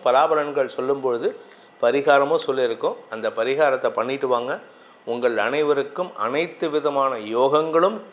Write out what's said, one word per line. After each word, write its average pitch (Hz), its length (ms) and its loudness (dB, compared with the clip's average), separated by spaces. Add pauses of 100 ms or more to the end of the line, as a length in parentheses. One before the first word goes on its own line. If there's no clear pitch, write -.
பலாபலன்கள் 147 600 2
சொல்லும் 135 360 -2
பொழுது 123 380 -2 (420)
பரிகாரமும் 143 680 4
சொல்லியிருக்கோம். 131 480 0 (140)
அந்த 110 200 -4
பரிகாரத்தை 131 600 0
பண்ணிட்டு 135 380 -2
வாங்க. 127 320 -2 (460)
உங்கள் 120 320 -4
அனைவருக்கும் 143 760 -2
அனைத்து 156 540 -4
விதமான 143 460 0
யோகங்களும் 151 880 0 (120)